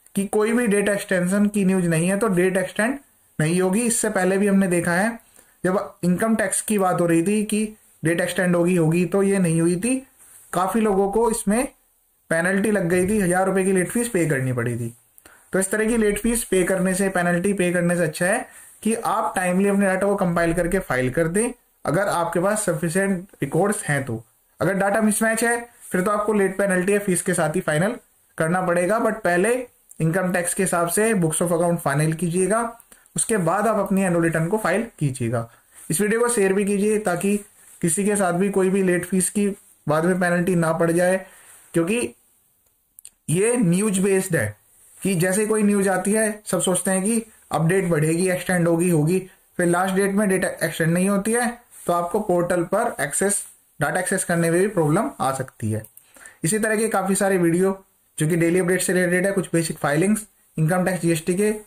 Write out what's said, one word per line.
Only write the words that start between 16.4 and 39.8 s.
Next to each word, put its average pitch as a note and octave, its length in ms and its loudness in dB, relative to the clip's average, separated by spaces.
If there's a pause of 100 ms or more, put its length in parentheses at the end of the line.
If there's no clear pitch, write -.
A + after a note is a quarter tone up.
पे F#3 200 2
करने F#3 300 0
से, F#3+ 140 0
penalty F3 440 0
पे F3+ 200 0
करने F3 240 0
से F3 60 0
अच्छा E3 240 -2
है A#3 220 -2 (340)
कि A3 120 0
आप G#3+ 420 -2
timely F#3 320 0
अपने G3+ 180 2
data F#3+ 200 0
को G3+ 100 0
compile E3+ 380 0
करके F3 240 0
file B2+ 320 -2
कर E3 180 0
दें, G#3 220 -2 (360)
अगर F3 220 0
आपके E3+ 320 -2
पास G3+ 260 0
sufficient F3+ 600 -2 (160)
records E3 420 0
हैं C#3 200 -2
तो। A2+ 200 -8 (360)
अगर F3 140 0
data G3+ 260 0
mismatch A3 440 2
है, A#3+ 240 -2 (240)
फिर F#3 80 0
तो G3 100 0
आपको A3 220 0
late F#3+ 260 0
पेनल्टी F#3+ 340 0
या G#3 60 2
फीस F#3+ 240 0
के F3+ 120 -2
साथ D#3+ 220 0
ही F#3+ 40 0
final F3 360 0 (420)
करना E3+ 240 0
पड़ेगा, F3 380 2
but A3 120 0
पहले G#3 540 0 (340)
इनकम F3+ 320 0
टैक्स F3 220 -2
के G3 80 -2
हिसाब E3+ 260 0
से G#3+ 260 0
Books E3 240 0
of F3 100 0
Account E3+ 280 0
फाइनल D#3 360 0
कीजिएगा, F#3 680 -2 (360)
उसके - 200 -2
बाद F#3+ 300 0
आप G#3+ 100 2
अपनी F#3+ 260 0
annual E3+ 220 2
return E3 240 0
को F#3 100 0
file G3 280 -2 (120)
कीजिएगा। A#2+ 520 -4 (400)
इस E3+ 100 -2
video G#3+ 200 0
को A#3+ 80 2
share G3 240 2
भी G3+ 120 0
कीजिए G#3 340 0
ताकि G3 380 -2 (460)
किसी F3+ 220 0
के G3+ 120 2
साथ F#3 160 0
भी F#3 160 0
कोई F#3+ 220 2
भी F#3+ 120 2
late F3 220 0
fees F#3 260 -2
की G#3 180 0 (400)